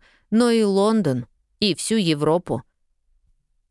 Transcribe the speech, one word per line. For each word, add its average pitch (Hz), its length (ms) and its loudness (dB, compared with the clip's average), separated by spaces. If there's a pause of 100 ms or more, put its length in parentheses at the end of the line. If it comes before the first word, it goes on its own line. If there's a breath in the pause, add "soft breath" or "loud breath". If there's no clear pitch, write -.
(300 soft breath)
но 233 200 2
и 226 140 2
Лондон, 196 640 0 (340)
и 202 140 0
всю - 240 -4
Европу. 156 640 -2 (1080)